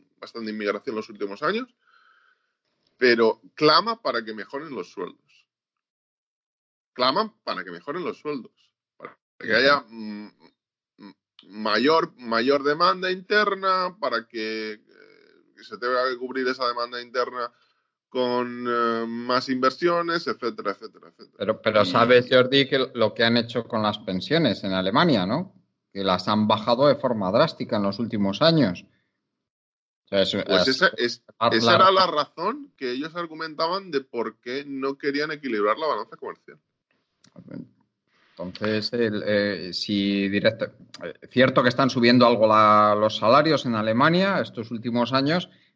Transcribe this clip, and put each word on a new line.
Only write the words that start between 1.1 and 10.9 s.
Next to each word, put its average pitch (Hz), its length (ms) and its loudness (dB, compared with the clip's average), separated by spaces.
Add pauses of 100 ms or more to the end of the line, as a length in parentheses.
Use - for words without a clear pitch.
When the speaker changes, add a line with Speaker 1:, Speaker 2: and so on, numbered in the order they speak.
Speaker 1:
años, 214 320 -4 (1200)
pero 117 420 2 (140)
clama 208 460 2
para 117 240 -4
que 107 100 -12
mejoren 139 400 -14
los 92 180 -10
sueldos. - 540 -14 (1500)
Claman 156 380 0 (100)
para 92 220 -8
que 92 60 -16
mejoren 143 340 -10
los - 140 -6
sueldos, 143 340 -10 (460)
para - 200 -20 (200)
que 90 160 -4
haya, 135 340 4
mm, 107 380 -14 (720)